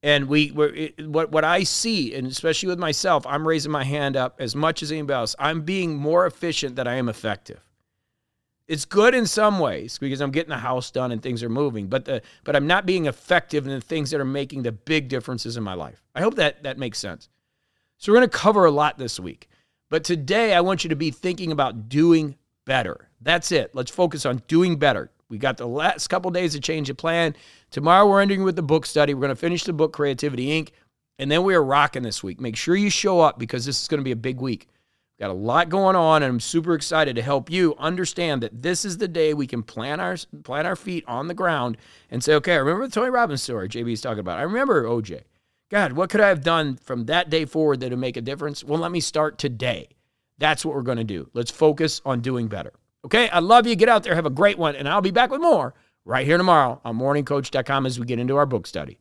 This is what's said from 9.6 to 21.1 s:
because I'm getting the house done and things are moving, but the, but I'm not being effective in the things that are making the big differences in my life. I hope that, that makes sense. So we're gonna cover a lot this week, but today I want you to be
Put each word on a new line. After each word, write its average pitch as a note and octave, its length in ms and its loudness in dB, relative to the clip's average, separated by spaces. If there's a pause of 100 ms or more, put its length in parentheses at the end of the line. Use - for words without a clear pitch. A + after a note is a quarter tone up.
because C#3 240 -6
I'm C#3 80 -2
getting C#3 180 -2
the D3 80 -6
house B2+ 340 -4
done B2+ 220 -2
and A2 100 -6
things A#2+ 200 -6
are A#2 80 -6
moving, A#2 360 -2
but C3+ 200 -4
the, C3 160 -4 (220)
but C#3+ 120 0
I'm C#3 100 2
not F#3 200 2
being F3+ 180 0
effective D3 640 0
in C3+ 80 -6
the C3 80 -6
things D3+ 280 -4
that D3 120 -2
are - 20 -2
making C3+ 380 -6
the A#2+ 100 -4
big C#3+ 360 -2
differences A#2+ 500 -6
in A2 40 -6
my F#2+ 120 -6
life. D2+ 280 -12 (120)
I C#3 80 -4
hope A#3 140 0
that, D3+ 260 0
that C3+ 160 -8
makes B2+ 200 -6
sense. F#2+ 300 -12 (680)
So - 120 -2
we're G#3+ 60 8
gonna B3 120 8
cover G#3 360 4
a E3 60 8
lot D3 260 0
this B2+ 240 -8
week, - 300 -14 (400)
but D#3+ 120 0
today F#3 520 2
I F3 80 6
want F#3 200 2
you F3 60 -6
to D#3+ 80 0
be D#3 140 -2